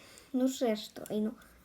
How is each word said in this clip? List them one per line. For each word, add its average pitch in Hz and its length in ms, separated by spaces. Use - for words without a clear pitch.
No 254 140
żeż 233 400
to, - 220
ej 214 120
no, 214 80